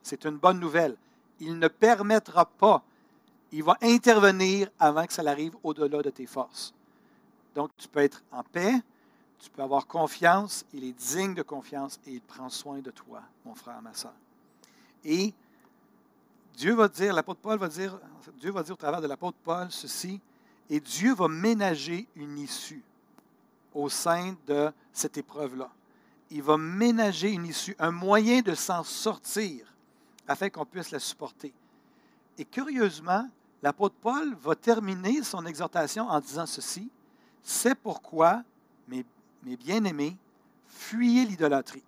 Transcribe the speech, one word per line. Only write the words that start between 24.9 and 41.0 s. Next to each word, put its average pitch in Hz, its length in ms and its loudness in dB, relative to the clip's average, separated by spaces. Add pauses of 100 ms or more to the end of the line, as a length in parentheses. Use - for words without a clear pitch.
cette - 240 -6
épreuve-là. 131 540 -8 (600)
Il 147 120 -8
va 156 160 4
ménager 202 760 0
une 170 140 -4
issue, 190 320 -8
un 165 120 0
moyen 214 520 4
de 185 120 -2
s'en 170 300 -4
sortir 190 880 -6 (540)
afin 190 220 -2
qu'on 156 160 -8
puisse 180 240 -12
la 151 80 -8
supporter. - 560 -12 (800)
Et - 80 -12
curieusement, 220 840 -2 (360)
l'apôtre 143 380 0
Paul 277 420 -2
va 151 120 0
terminer 214 680 0
son 175 240 -8
exhortation 160 640 -4
en 151 120 0
disant 151 260 -8
ceci, « - 440 -10 (520)
C'est - 320 0
pourquoi, 175 680 0 (440)
mes, 127 180 -8 (380)
mes 127 140 -12
bien-aimés, 165 600 -2 (500)
fuyez 240 580 2